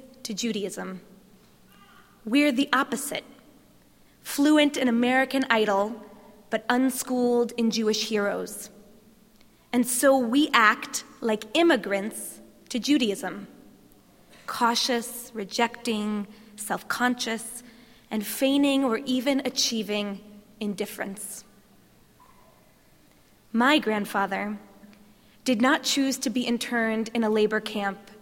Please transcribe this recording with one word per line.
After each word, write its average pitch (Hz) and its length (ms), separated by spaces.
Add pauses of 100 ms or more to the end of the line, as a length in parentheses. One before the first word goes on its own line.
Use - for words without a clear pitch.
(220)
to 220 140
Judaism. 190 680 (1200)
We're 285 280
the 254 200
opposite, - 540 (960)
fluent 294 560
in 262 100
American 254 600
Idol, 214 460 (560)
but 220 180
unschooled 247 880
in 226 140
Jewish 214 380
heroes. 202 600 (1040)
And 247 140
so 269 280
we 269 380
act 233 500 (180)
like 214 240 (100)
immigrants 214 840 (300)
to - 100
Judaism, 202 680 (960)
cautious, 233 880
rejecting, 214 920 (300)
self-conscious, 233 1080 (480)
and 214 140
feigning 277 580
or 226 140
even 254 480
achieving 208 760 (400)
indifference." 202 840 (2000)
My 254 280
grandfather 202 800 (880)
did 233 160
not 294 220
choose 269 360
to 277 100
be 247 120
interned 226 720
in 233 100
a 214 60
labor 214 320
camp 202 500 (100)